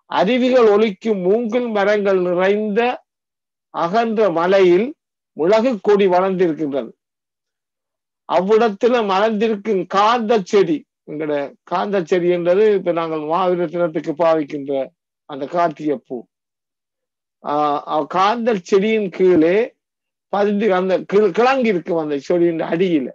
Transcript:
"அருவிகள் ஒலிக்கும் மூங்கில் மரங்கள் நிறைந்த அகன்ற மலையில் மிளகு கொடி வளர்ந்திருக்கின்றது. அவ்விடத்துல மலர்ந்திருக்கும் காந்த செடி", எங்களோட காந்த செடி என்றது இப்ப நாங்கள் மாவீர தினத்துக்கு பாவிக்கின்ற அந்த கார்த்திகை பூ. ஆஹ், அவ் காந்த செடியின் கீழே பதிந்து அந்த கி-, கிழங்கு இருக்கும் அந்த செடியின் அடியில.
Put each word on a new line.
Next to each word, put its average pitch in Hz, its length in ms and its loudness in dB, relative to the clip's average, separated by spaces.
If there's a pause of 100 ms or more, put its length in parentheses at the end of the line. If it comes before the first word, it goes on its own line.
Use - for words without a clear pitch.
"அருவிகள் 240 600 2
ஒலிக்கும் 214 500 0
மூங்கில் 220 500 -2
மரங்கள் 202 520 0
நிறைந்த 208 840 -2 (640)
அகன்ற 214 600 0
மலையில் 185 640 2 (360)
மிளகு 220 500 0
கொடி 202 260 4
வளர்ந்திருக்கின்றது. 165 840 0 (1400)
அவ்விடத்துல 220 720 2
மலர்ந்திருக்கும் 202 840 -2
காந்த 220 560 0
செடி", 170 420 0 (260)
எங்களோட 147 420 -6 (100)
காந்த 196 400 -2
செடி 175 260 0
என்றது 180 440 2
இப்ப 185 180 -2
நாங்கள் 160 280 -4
மாவீர 175 480 -2
தினத்துக்கு 170 440 -4
பாவிக்கின்ற 143 760 -2 (380)
அந்த 143 200 -10
கார்த்திகை 151 520 -2 (100)
பூ. 120 180 -12 (1200)
ஆஹ், 147 420 -2
அவ் 156 220 -4
காந்த 220 480 0
செடியின் 208 540 0
கீழே 180 640 2 (540)
பதிந்து 202 460 0
அந்த 185 260 0
கி-, 196 320 0
கிழங்கு 240 380 2
இருக்கும் 175 280 -2
அந்த 151 220 -4
செடியின் 170 400 0
அடியில. 165 560 -2